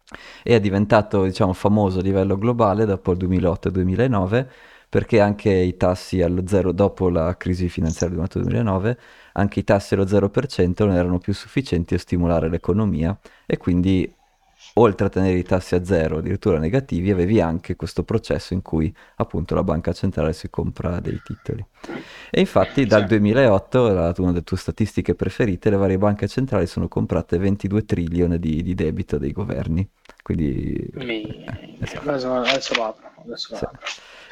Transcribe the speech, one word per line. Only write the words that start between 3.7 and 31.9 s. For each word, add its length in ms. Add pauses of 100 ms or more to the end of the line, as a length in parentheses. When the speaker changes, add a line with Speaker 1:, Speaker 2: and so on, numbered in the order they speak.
Speaker 1:
duemilanove, 800 (380)
perché 320
anche 300
i 260
tassi 460
allo 240
zero, 260
dopo 360
la 280
crisi 320
finanziaria 480
del 80
duemilaotto 160
duemilanove, 580 (340)
anche 280
i 40
tassi 300
allo 120
zero 240
per 160
cento 400
non 80
erano 240
più 160
sufficienti 600
a 40
stimolare 500
l'economia 720 (260)
e 120
quindi, 540 (640)
oltre 320
a 40
tenere 280
i 60
tassi 300
a 100
zero, 340
addirittura 400
negativi, 520
avevi 300
anche 360
questo 280
processo 500
in 80
cui 320 (220)
appunto 380
la 100
banca 280
centrale 400
si 180
compra 500
dei 220
titoli. 420 (640)
E 100
infatti 460
dal 160
Speaker 2:
Sì. 40
Speaker 1:
duemilaotto, 880
la, 260
una 140
delle 120
tue 120
statistiche 580
preferite, 560
le 60
varie 220
banche 300
centrali 380
sono 220
comprate 500
ventidue 460
trilioni 540
di, 240
di 120
debito 440
dei 140
governi. 560 (340)
Quindi, 720
Speaker 2:
Mi-, 500
Speaker 1:
eh, 340
esatto. 320